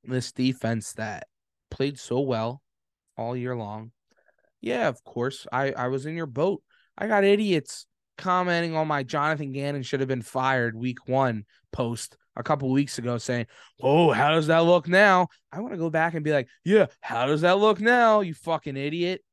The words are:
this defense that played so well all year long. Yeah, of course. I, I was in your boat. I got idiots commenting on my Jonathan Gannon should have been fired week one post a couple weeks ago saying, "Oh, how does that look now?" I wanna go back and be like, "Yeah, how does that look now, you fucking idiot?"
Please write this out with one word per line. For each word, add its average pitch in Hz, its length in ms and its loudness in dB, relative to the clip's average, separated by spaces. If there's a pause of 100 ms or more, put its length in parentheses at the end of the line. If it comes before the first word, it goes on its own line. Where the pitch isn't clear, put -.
this 127 280 -4
defense 127 600 -2
that 107 340 -10 (420)
played 139 280 -4
so 123 220 -4
well 123 420 -4 (540)
all 117 200 -6
year 123 200 -6
long. 110 360 -10 (680)
Yeah, 226 280 -2
of 123 160 -6
course. 123 480 -6
I, 135 200 0
I 127 160 -4
was 135 180 -4
in 160 80 -8
your 165 120 -6
boat. 147 360 -2 (340)
I 202 100 -4
got 202 180 4
idiots 202 640 2 (320)
commenting 175 580 0
on 156 100 0
my 147 160 0
Jonathan 147 500 -2
Gannon 139 300 -4
should 131 180 -4
have 131 80 0
been 127 140 -2
fired 127 540 0
week 123 320 -8
one 127 360 0 (280)
post 117 440 -6 (200)
a 127 60 -10
couple 139 280 -2
weeks 139 280 0
ago 120 200 -4
saying, 120 280 -4 (360)
"Oh, 151 300 6
how 139 180 2
does 160 180 2
that 165 160 4
look 170 240 4
now?" 185 400 6 (220)
I 160 100 -12
wanna 214 180 -10
go 165 120 -2
back 160 240 0
and 151 100 -4
be 151 80 0
like, 135 160 0 (160)
"Yeah, 175 220 6 (140)
how 120 260 -2
does 151 160 0
that 180 160 4
look 208 220 4
now, 226 400 4
you 170 140 -6
fucking 151 420 -6
idiot?" 170 560 -4